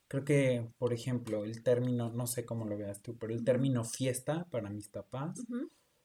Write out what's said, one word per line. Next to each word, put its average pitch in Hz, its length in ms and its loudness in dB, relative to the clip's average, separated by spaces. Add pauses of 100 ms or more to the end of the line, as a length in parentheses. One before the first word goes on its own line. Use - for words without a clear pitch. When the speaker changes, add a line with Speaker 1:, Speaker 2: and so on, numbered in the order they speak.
Speaker 1:
Creo 135 160 -2
que, 131 540 4
por 123 160 2
ejemplo, 117 500 -2
el 113 200 -6
término, 123 500 4
no 123 140 -2
sé 120 180 -2
cómo 117 200 -4
lo 104 120 -2
veas 101 240 -6
tú, 117 160 -10
pero 110 160 -4
el 117 60 0
Speaker 2:
Ujú. 160 60 -4
Speaker 1:
término 127 380 4
fiesta 131 640 -2
para 107 200 -4
mis 104 180 -8
papás 135 520 -8
Speaker 2:
Ujú. 247 300 -6 (340)